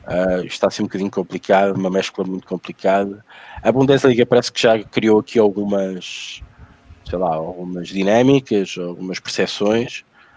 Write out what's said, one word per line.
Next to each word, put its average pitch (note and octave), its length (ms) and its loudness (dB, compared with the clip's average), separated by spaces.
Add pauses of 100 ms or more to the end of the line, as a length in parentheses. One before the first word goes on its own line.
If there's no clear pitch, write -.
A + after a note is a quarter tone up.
Ah, F#2 400 0
está - 220 -2
assim G#2+ 160 -2
um - 20 0
bocadinho G2 240 -4
complicado, G2 640 0
uma F#2+ 140 -2
mescla F#2+ 340 -2
muito F#2+ 220 -6
complicada. G2 800 -2 (380)
A A2 80 2
Bundesliga C3 520 4
parece A#2+ 280 2
que - 100 -6
já A2+ 220 4
criou G#2+ 360 2
aqui A2+ 200 -2
algumas, G2 1040 -2 (640)
sei F2+ 80 -4
lá, F2+ 160 0
algumas F2 540 -8
dinâmicas, G#2+ 920 2
algumas F2+ 420 -8
percepções. G#2+ 840 -2 (340)